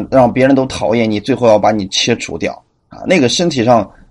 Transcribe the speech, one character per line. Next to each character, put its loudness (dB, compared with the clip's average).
让 4
别 2
人 4
都 2
讨 -4
厌 0
你， -2
最 -2
后 0
要 4
把 0
你 -4
切 -2
除 -12
掉。 -6
啊， -20
那 0
个 2
身 -2
体 -2
上 2